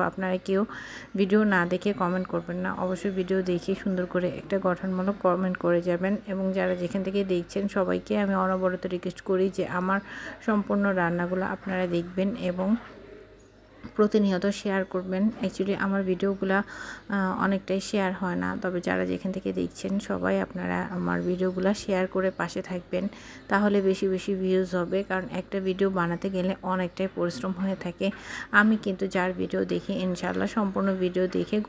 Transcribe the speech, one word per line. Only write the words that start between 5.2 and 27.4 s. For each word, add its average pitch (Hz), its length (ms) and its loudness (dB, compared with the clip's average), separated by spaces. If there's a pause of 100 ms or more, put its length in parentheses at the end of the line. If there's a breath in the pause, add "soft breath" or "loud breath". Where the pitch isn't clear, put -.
কমেন্ট 185 400 2
করে 175 240 4
যাবেন। 180 260 2 (180)
এবং 190 200 -2
যারা 185 300 2
যেখান 175 240 -2
থেকে 196 180 0
দেখছেন, 180 440 0
সবাইকে 180 440 0 (120)
আমি 196 100 2 (100)
অনবরত 185 380 0 (120)
রিকোয়েস্ট 175 340 -6
করি 190 180 4 (100)
যে 180 80 0 (140)
আমার 190 220 2 (460 loud breath)
সম্পূর্ণ 208 380 2 (160)
রান্নাগুলো 175 440 0 (100)
আপনারা 185 320 -2
দেখবেন 180 420 0 (220)
এবং 185 200 0 (1300)
প্রতিনিয়ত 202 500 4 (140)
শেয়ার 190 240 0
করবেন। 185 380 -2 (200)
Actually, 190 320 -2 (120)
আমার 196 160 2
ভিডিওগুলা, 190 560 2
আহ, - 760 -4 (120)
অনেকটাই 196 360 0
শেয়ার 190 300 0 (100)
হয় 180 220 -2
না, 180 60 -2 (120)
তবে 180 200 -2
যারা 185 260 0
যেখান 185 260 -2
থেকে 190 200 -4
দেখছেন, 180 400 -4 (160)
সবাই 190 320 0
আপনারা 180 380 -2 (180)
আমার 175 220 0 (100)
ভিডিওগুলা 185 460 0
শেয়ার 185 300 0 (100)
করে 190 160 2 (100)
পাশে 170 220 -2
থাকবেন, 180 420 -4 (440 loud breath)
তাহলে 202 300 4 (100)
বেশি 190 260 2
বেশি 185 180 -2 (100)
ভিউজ 185 320 2
হবে। 180 240 0 (100)
কারণ 190 180 -2 (140)
একটা 196 200 -6
ভিডিও 190 300 2
বানাতে 170 360 0 (100)
গেলে 185 160 2 (100)
অনেকটাই 185 540 0
পরিশ্রম 175 360 -2